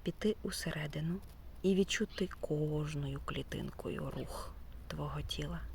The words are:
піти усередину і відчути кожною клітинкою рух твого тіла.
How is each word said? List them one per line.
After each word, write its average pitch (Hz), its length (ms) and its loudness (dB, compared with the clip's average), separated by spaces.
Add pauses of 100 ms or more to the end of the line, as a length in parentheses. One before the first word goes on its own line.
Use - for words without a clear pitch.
піти 214 400 2
усередину 156 720 0 (460)
і 190 140 8
відчути 196 540 4 (100)
кожною 151 840 2
клітинкою - 920 -2
рух - 360 -4 (340)
твого 147 340 -2
тіла. 156 380 -2 (160)